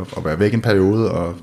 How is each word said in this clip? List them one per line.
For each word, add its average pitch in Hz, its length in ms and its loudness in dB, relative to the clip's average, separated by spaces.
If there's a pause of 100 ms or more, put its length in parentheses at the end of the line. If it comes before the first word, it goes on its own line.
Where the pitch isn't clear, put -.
(160)
at - 80 -10
være 78 140 -2
væk 104 160 2
en 113 60 0
periode, 107 500 2
og 87 320 -4